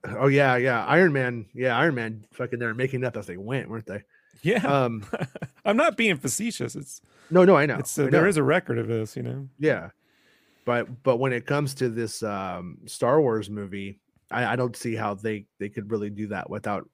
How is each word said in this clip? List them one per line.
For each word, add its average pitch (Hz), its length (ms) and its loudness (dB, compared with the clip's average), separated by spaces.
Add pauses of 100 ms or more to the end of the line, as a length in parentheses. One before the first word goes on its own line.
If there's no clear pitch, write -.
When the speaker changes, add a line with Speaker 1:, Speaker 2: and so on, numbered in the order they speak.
Speaker 1:
Oh 110 200 0
yeah, 139 280 6
yeah, 120 300 0
Iron 160 260 6
Man, 123 400 -2
yeah, 123 240 0
Iron 147 200 2
Man, 110 360 -6
fucking, 120 260 -6
they're 117 140 -4
making 127 320 -4
up 120 140 -4
as 104 80 -10
they 90 100 -10
went, 107 320 -6
weren't 110 160 -10
they? 101 200 -10 (360)
Speaker 2:
Yeah. 175 260 0
Speaker 1:
Um, 123 380 2 (300)
Speaker 2:
<laughs> - 320 -14
I'm 208 100 2
not 302 220 2
being 214 180 2
facetious. 139 600 -6
It's - 260 -16 (280)
Speaker 1:
No, 180 140 8
no, 180 120 10
I 147 100 6
know. 127 100 0
Speaker 2:
it's, - 220 -4
uh, 143 60 4
Speaker 1:
I 127 40 2
Speaker 2:
there 147 140 6
Speaker 1:
know. 185 60 6
Speaker 2:
is 170 100 2
a 147 40 2
record 135 360 2
of 110 100 -4
this, 110 260 -4
you 123 80 -8
know? 131 260 -8 (100)
Speaker 1:
Yeah. 117 320 0 (760)
But, 120 380 -2
but 123 160 2
when 131 160 0
it 120 100 -6
comes 143 300 -2
to 127 160 -2
this, 113 320 -6
um, 92 640 -6
Star 139 340 2
Wars 110 300 0
movie, 101 500 -10 (300)
I, 117 240 0
I - 20 -2
don't 123 180 -2
see 117 200 -6
how 110 180 -4
they, 104 320 -6 (140)
they 101 100 -6
could 104 220 -10
really 104 180 -4
do 104 200 -8
that 101 200 -8
without 104 460 -6